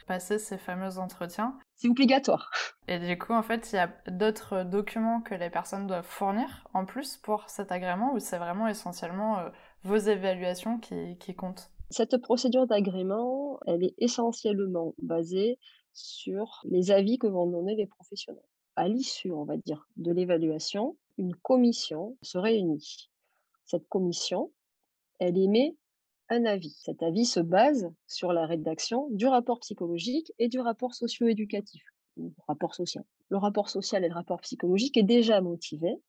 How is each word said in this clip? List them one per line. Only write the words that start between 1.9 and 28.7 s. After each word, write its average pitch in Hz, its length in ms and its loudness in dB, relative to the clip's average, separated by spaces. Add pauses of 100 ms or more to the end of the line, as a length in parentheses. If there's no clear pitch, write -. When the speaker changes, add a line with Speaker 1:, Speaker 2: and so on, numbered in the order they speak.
Speaker 1:
Et 175 120 -2
du 175 180 -2
coup, - 160 -4
en 226 100 2
fait, 226 280 -4
il 208 40 -2
y 190 40 4
a 175 140 2 (160)
d'autres 196 540 0
documents 226 580 0
que 208 140 -6
les 175 140 -4
personnes 196 360 -6
doivent 180 200 -4
fournir 202 680 -2
en 190 120 -2
plus 277 320 -10
pour - 320 -4
cet 196 220 -8
agrément 185 420 0
ou 220 60 0
c'est - 200 -6
vraiment 180 280 -2
essentiellement, 196 760 -4
heu, 156 100 -8 (320)
vos 202 140 2
évaluations 190 840 0
qui, 175 400 -8
qui 185 160 -12
comptent ? - 360 -10 (200)
Speaker 2:
Cette 240 260 2
procédure 254 480 4
d'agrément, 220 1000 0
elle 175 160 2
est 180 160 2
essentiellement 202 1000 0
basée 185 580 0 (340)
sur - 720 -8
les 180 240 2
avis 202 300 6
que 226 80 2
vont 180 180 2
donner 180 300 -2
les 208 100 0
professionnels. - 560 -16 (340)
À 170 120 0
l'issue, 220 440 -2
on 151 120 -4
va 147 140 -4
dire, 151 300 -8 (100)
de 170 140 -2
l'évaluation, 175 840 0 (220)
une 180 160 -2
commission 240 880 2
se - 160 -6
réunit. 185 720 0 (540)
Cette 170 220 -4
commission, 185 640 -2 (680)
elle 180 180 2
émet 214 400 4 (520)
un 233 160 2
avis. 185 360 -2
Cet 160 220 -6
avis 175 220 2
se 214 140 0
base 185 520 4 (160)
sur 175 260 -2
la 165 120 2
rédaction 165 640 -4